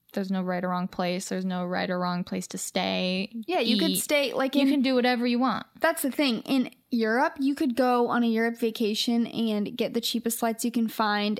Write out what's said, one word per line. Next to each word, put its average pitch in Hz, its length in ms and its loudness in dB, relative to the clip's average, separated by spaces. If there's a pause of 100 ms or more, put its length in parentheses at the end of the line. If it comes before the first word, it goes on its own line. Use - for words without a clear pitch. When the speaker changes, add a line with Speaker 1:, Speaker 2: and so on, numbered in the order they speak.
(140)
Speaker 1:
There's 190 160 -4
no 185 140 0
right 180 200 -2
or 180 60 -2
wrong 180 180 -2
place. 180 420 -2
There's 185 140 -4
no 180 220 -2
right 180 240 -2
or 180 80 -2
wrong 180 260 -2
place 185 260 -6
to 180 100 -10
stay, 185 720 -2 (160)
Speaker 2:
Yeah, 339 140 0
you 220 180 2
could 330 100 2
Speaker 1:
eat. 190 140 0
Speaker 2:
stay, 285 280 0
like, 262 220 -2
Speaker 1:
You 277 80 4
Speaker 2:
in 269 80 4
Speaker 1:
can 277 140 2
do 262 100 2
whatever 247 320 2
you 240 140 0
want. 254 260 0 (140)
Speaker 2:
That's 330 240 2
the 262 80 0
thing. 262 300 0
In 262 280 0 (220)
Europe, 240 480 2
you 277 160 2
could 262 200 0
go 247 340 4
on 240 120 2
a 233 60 2
Europe 226 320 0
vacation 226 680 0
and 214 500 -2
get 220 200 -2
the 233 60 2
cheapest 226 360 -2
flights 226 260 -2
you 240 60 0
can 226 180 2
find 208 520 0